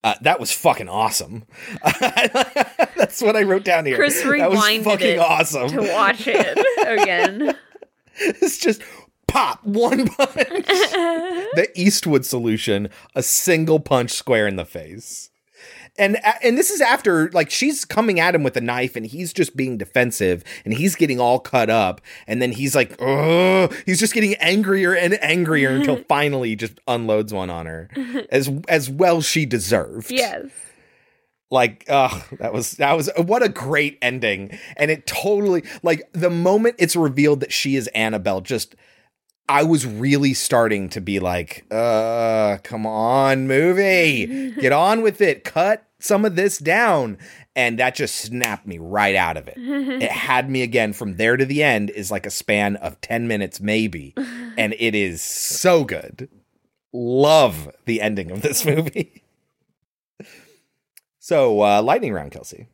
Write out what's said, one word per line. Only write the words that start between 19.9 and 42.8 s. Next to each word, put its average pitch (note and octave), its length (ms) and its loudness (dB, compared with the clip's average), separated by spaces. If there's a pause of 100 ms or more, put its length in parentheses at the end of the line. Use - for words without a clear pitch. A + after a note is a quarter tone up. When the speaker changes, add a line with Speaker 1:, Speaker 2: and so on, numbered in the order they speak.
Speaker 1:
and G#2 100 -2
he's D#3+ 220 0
getting C3+ 240 2
all B2 180 4
cut A#2 320 0
up. G2+ 300 0 (260)
And A#2 160 -2
then B2 80 0
he's C3 240 -4
like, C3 260 0
"Ugh." E3+ 720 2 (140)
He's F#3 140 0
just A3 120 0
getting G#3+ 220 2
angrier F#3+ 580 2
and F3+ 300 2
angrier D#3 480 2
until C3+ 340 0
Speaker 2:
<laughs> - 40 -20
Speaker 1:
finally C#3+ 400 0
he A2 80 -2
just G#2+ 320 -8
unloads A2 440 0
one F#2 160 -4
on E2 180 -8
her E2 220 -12 (220)
Speaker 2:
<laughs> A#3+ 220 -6
Speaker 1:
as, C3+ 180 2 (180)
as D3 220 0
well E3+ 300 2
she D#3 260 0
deserved. G#2 640 -2
Speaker 2:
Yes. B3+ 360 -4 (1040)
Speaker 1:
Like, B2 360 2
ugh, C3 360 2 (160)
that A2+ 120 -4
was, A2+ 200 -4
that C#3+ 220 2
was, D#3+ 220 -2
what G#3 280 2
a G#3+ 40 2
great D3 540 -2
ending. A2 560 -2 (180)
And D3 140 0
it D#3 160 -4
totally, G3+ 560 0 (220)
like, E3 180 0 (100)
the F3 180 0
moment G3 500 2
it's F3+ 160 2
revealed D3 420 2
that B2+ 140 -6
she C#3 240 -2
is A#2+ 120 -2
Annabelle, G#2 520 -2
just, A2 340 -6 (720)
I C#3+ 160 4
was D#3 240 2
really C3+ 460 0
starting A2 560 0
to G2+ 140 -10
be G2 180 -2
like, F2+ 500 -6
"Uh, A2+ 920 0
come A2 220 -8